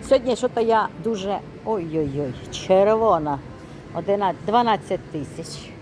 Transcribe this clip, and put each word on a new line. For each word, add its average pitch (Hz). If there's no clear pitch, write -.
Сьогодні 262
що-то 247
я 226
дуже... 196
Ой-ой-ой, 151
червона. 190
Одинадцять, 185
дванадцять 214
тисяч. -